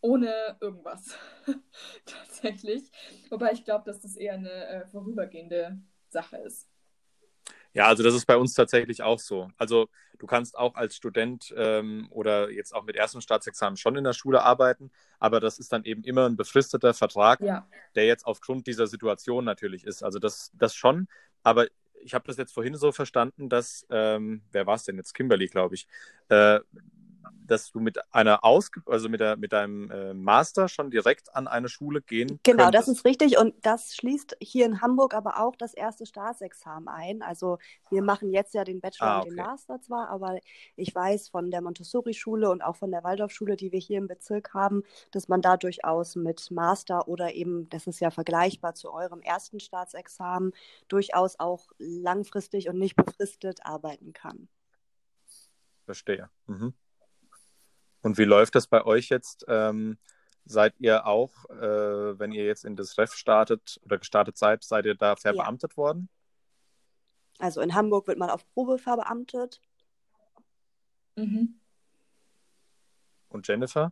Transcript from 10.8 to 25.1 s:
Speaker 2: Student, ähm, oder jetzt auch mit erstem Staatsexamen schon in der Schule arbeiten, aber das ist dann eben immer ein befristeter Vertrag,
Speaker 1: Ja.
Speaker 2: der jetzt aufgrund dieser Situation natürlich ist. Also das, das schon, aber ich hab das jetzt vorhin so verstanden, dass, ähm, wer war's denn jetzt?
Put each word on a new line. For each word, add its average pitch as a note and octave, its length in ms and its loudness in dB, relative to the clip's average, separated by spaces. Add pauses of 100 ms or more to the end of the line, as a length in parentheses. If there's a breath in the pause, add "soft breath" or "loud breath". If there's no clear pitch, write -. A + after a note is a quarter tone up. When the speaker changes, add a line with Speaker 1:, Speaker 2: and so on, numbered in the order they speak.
Speaker 2:
Student, A#2+ 600 -6
ähm, A2 540 -2
oder G#2 420 0
jetzt G2+ 220 -12
auch G#2+ 100 -6
mit G#2+ 120 -10
erstem A2 260 -2
Staatsexamen G#2+ 560 -2
schon A#2+ 180 0
in C#3 80 -4
der C3 100 0
Schule C3 300 2
arbeiten, B2+ 480 4 (280)
aber A2 200 4
das A2 200 -2
ist - 120 -10
dann A2+ 140 -2
eben A2 180 -8
immer B2+ 240 2
ein A#2 80 0
befristeter B2+ 580 2
Vertrag, G#2+ 460 4
Speaker 1:
Ja. G3 280 -4 (280 soft breath)
Speaker 2:
der G#2+ 100 4
jetzt A#2 200 2
aufgrund B2 420 -6
dieser A2+ 200 -2
Situation A2+ 580 -4
natürlich G2 400 -6
ist. G#2 180 -12
Also G2+ 160 -6
das, - 340 -6
das - 220 0
schon, E3 320 4 (360 soft breath)
aber A2+ 240 6 (340)
ich B2+ 120 -16
hab B2 120 -4
das B2 120 -12
jetzt B2+ 160 -8
vorhin B2 220 -6
so D3 160 2
verstanden, C3 580 -4
dass, A#2+ 400 -2
ähm, A2 600 -2
wer G2 140 -2
war's G#2+ 200 -2
denn F#2+ 120 -8
jetzt? - 160 -14